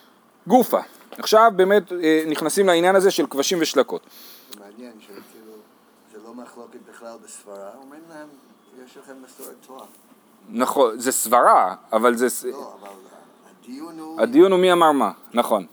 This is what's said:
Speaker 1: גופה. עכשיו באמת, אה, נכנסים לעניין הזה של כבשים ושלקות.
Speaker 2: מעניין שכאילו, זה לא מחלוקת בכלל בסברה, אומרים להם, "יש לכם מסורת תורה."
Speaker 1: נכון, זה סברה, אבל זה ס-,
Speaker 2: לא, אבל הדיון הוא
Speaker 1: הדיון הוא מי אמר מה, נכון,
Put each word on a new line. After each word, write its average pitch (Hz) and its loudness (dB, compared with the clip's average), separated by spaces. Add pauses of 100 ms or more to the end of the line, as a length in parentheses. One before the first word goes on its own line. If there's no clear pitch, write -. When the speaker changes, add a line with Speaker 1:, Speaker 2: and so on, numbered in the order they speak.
(460)
Speaker 1:
גופה. 202 2 (380)
עכשיו 220 4
באמת, 185 2
אה, 160 0
נכנסים 160 -2
לעניין 180 4
הזה 190 4
של 165 -2
כבשים 139 -4
ושלקות. 131 -2 (540)
Speaker 2:
מעניין 110 -20
שכאילו, 110 -20 (600)
זה 107 -20
לא 117 -20
מחלוקת 120 -20 (120)
בכלל 117 -20
בסברה, 101 -20 (120)
אומרים 143 -20
להם, 151 -20 (560)
"יש 123 -20
לכם 135 -20 (120)
מסורת 127 -20 (120)
תורה." 127 -20 (640)
Speaker 1:
נכון, 120 -2
זה 127 -4
סברה, 120 2 (180)
אבל 117 2
זה 117 0
ס-, - -10
Speaker 2:
לא, 127 -12
אבל 101 -20 (720)
הדיון 160 -18
הוא 160 -10
Speaker 1:
הדיון 143 4
הוא 180 2
מי 185 4
אמר 170 4
מה, 120 0 (240)
נכון, 110 -2